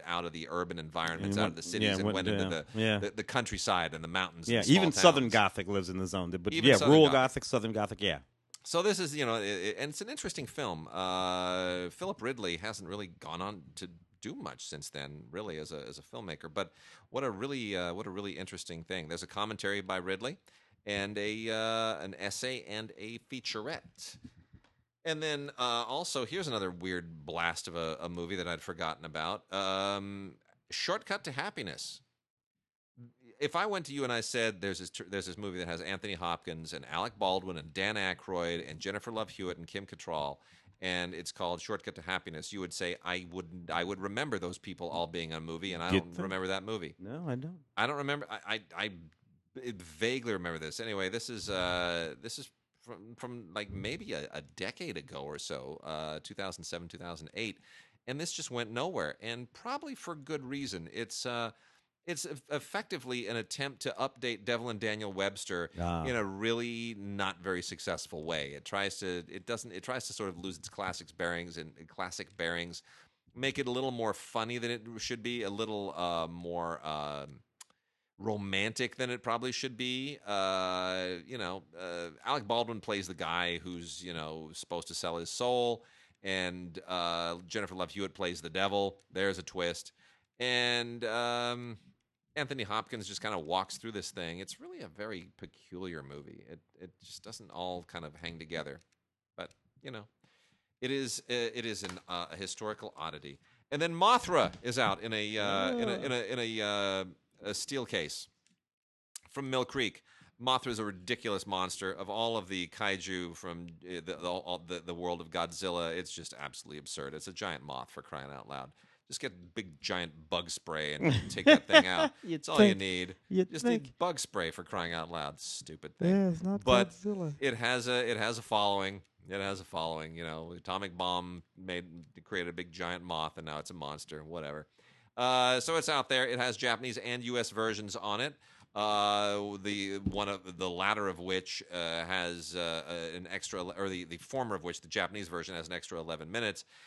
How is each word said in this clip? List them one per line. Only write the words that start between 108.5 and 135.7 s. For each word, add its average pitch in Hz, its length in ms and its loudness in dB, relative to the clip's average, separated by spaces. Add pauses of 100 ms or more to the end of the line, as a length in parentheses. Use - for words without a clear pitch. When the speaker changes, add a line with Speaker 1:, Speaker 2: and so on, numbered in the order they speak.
Speaker 1:
from 135 220 -4
Mill 127 140 4
Creek. 123 360 0 (400)
Mothra 127 280 4
is 110 100 0
a 110 60 0
ridiculous 98 600 0
monster. 92 460 0
Of 92 180 -6
all 113 280 2
of 92 100 -4
the 92 200 -2
kaiju 92 680 -2
from, 87 320 -8 (180)
uh, 90 180 -6
the, 80 160 -6
the, 85 120 -2
all, 90 340 -2
the, 87 140 -6
the 87 160 -8
world 87 260 -2
of 82 80 -12
Godzilla, 85 640 0
it's 90 160 -6
just - 280 -10
absolutely 71 400 -10
absurd. 69 340 -8
It's 78 140 -10
a 95 60 -10
giant 82 300 -4
moth, 65 280 -8
for - 100 -12
crying 69 300 -8
out 62 180 -12
loud. 69 220 -8 (380)
Just 131 100 -6
get 90 340 -8
big 92 280 -8
giant 82 480 -2
bug 87 200 0
spray 78 440 -2
and 127 200 4
Speaker 2:
<laughs> - 160 2
Speaker 1:
take - 160 0
that 294 220 10
thing - 180 10
out. 254 260 4 (120)
Speaker 2:
You'd 165 160 -2
Speaker 1:
That's - 100 -8
all - 120 8
you 208 80 12
Speaker 2:
think. 98 100 4
Speaker 1:
need. 92 360 2 (120)
Speaker 2:
You'd 185 240 4
Speaker 1:
Just 160 140 -2
need 233 180 4
Speaker 2:
think. 127 160 -16
Speaker 1:
bug 170 180 2
spray, 87 320 0
for 87 140 -8
crying 85 300 0
out 82 180 -2
loud. 76 300 -4
Stupid - 560 -10
thing. 170 120 4
Speaker 2:
Yeah, 190 200 8
it's 165 120 0
not 196 220 0
Speaker 1:
But 170 280 8
Speaker 2:
Godzilla. 180 480 -2
Speaker 1:
it 131 160 2
has 120 340 2
a, 123 200 2
it 117 60 2
has 110 220 0
a 117 40 -8
following. 101 600 4 (260)
It 95 140 -2
has 98 180 -2
a 95 60 -10
following. 80 500 -2
You 85 80 -6
know, 82 300 -6
Atomic 90 440 -4
Bomb 90 460 0 (140)
made, 90 280 -4 (380)
created 87 260 -2
a 85 40 -8
big 87 180 -8
giant 87 320 -4
moth, 80 340 -2
and 82 80 -10
now 76 140 -4
it's - 120 -10
a 92 40 -10
monster. 76 480 -8
Whatever. 78 440 -8 (480)
Uh, 127 440 6
so 165 160 2